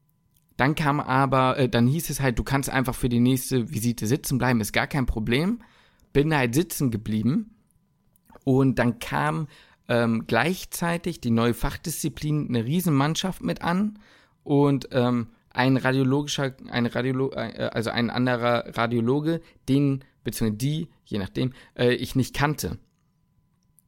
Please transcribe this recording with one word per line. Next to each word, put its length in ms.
dann 180
kam 260
aber, 580
äh, 100
dann 180
hieß 240
es 100
halt, 180
„Du 60
kannst 240
einfach 260
für 140
die 120
nächste 500
Visite 360
sitzen 320
bleiben, 220
ist 120
gar 140
kein 200
Problem.“ 560
Bin 220
halt 200
sitzen 360
geblieben 640
und 340
dann 200
kam, 480
ähm, 380
gleichzeitig 960
die 100
neue 240
Fachdisziplin, 920
eine 160
Riesenmannschaft 800
mit 200
an 360
und, 500
ähm, 360
ein 260
radiologischer, 800
eine 240
Radiolo-, 400
äh, 380
also 180
ein 200
anderer 640
Radiologe, 640
den, 360
beziehungsweise 340
die, 300
je 140
nachdem, 340
äh, 180
ich 240
nicht 180
kannte. 440